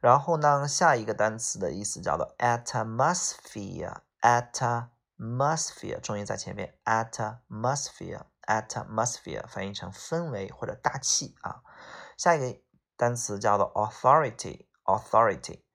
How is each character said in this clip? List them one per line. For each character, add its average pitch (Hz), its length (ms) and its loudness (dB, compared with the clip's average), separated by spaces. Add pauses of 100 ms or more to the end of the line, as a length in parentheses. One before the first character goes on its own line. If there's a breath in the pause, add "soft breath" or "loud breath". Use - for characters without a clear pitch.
然 127 180 8
后 160 180 0
呢， 147 300 4
下 156 280 4
一 117 80 -2
个 110 100 -4
单 107 240 2
词 - 200 -6
的 98 140 -2
意 92 120 -6
思 - 180 -6
叫 80 160 -2
做 - 200 -4
atmosphere，atmosphere， 120 3750 -2
重 104 180 -4
音 104 60 -6
在 101 120 -4
前 98 180 -10
面 - 300 -10
，atmosphere，atmosphere， 110 2500 -4
翻 98 200 -8
译 101 60 -8
成 92 180 -10
氛 165 380 -6
围 98 220 -6
或 - 160 -10
者 107 80 -8
大 - 220 -4
气 - 440 -2
啊。 - 220 -10 (540 loud breath)
下 175 180 4
一 156 40 -2
个 127 200 -6 (380)
单 120 180 2
词 107 240 -6
叫 104 180 4
做 98 160 2
authority，authority 107 1900 0 (140)